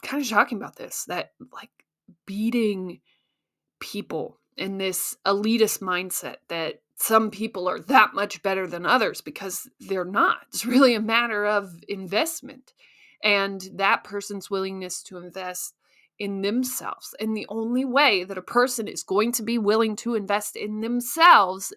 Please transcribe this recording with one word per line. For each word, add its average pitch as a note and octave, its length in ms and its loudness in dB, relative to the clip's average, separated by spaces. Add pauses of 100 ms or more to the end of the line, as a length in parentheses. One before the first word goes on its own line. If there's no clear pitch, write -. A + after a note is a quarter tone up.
kinda C#4 240 -4
talking A3+ 300 2
about F3 200 -12
this, - 280 -10
that, - 280 -8 (200)
like, - 180 -18 (540)
beating G#3 760 -2 (760)
people - 600 -8 (180)
in G3 220 -6
this F#3 460 -4
elitist G#3 560 2
mindset F3+ 560 -4 (120)
that E3 320 -6 (160)
some A3 340 4
people F#3+ 360 -4
are F3 120 -2
that A3 360 6
much G3+ 280 -4
better F#3+ 240 0
than E3+ 180 -6
others, G3+ 360 2
because - 480 -10 (120)
they're F#3+ 240 -2
not. G#3 440 0
It's - 160 -8
really B3 300 6
a G#3 60 -2
matter A3+ 440 0
of G3 440 -2
investment G3+ 840 -4 (500)
and G3 520 0
that G3 280 2
person's G3+ 480 -8
willingness F#3+ 520 -4
to F#3 140 -16
invest F3+ 580 -10 (440)
in G3 220 -4
themselves. A3+ 760 -4
And A3 180 -2
the G3+ 120 -6
only A#3 360 0
way B3 380 4
that F#3+ 140 -8
a F3+ 60 -10
person A#3+ 440 0
is - 160 -10
going G#3+ 300 2
to A3+ 100 -2
be A#3 160 0
willing A3 380 2
to A#3 180 -4
invest G3+ 400 -2
in G#3+ 260 -6
themselves A#3 960 4